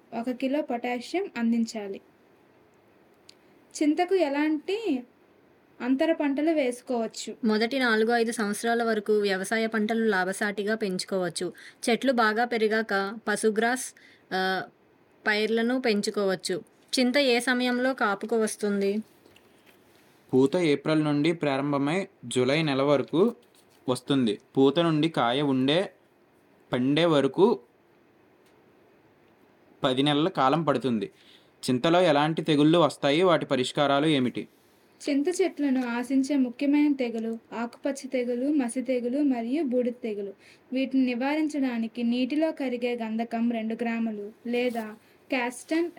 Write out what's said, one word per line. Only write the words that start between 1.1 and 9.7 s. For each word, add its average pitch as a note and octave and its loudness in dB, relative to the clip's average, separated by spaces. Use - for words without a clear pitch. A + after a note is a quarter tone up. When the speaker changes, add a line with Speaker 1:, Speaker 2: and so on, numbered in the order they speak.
Speaker 1:
అందించాలి. A3+ -2
చింతకు D#4+ 2
ఎలాంటి D4+ 0
అంతర C4+ 2
పంటలు D4 0
వేసుకోవచ్చు? A#3+ -4
Speaker 2:
మొదటి A3+ 0
నాలుగు, A3 2
ఐదు A#3 2
సంవత్సరాల A#3 -2
వరకు G#3+ 0
వ్యవసాయ G3+ 0
పంటలు A3+ 0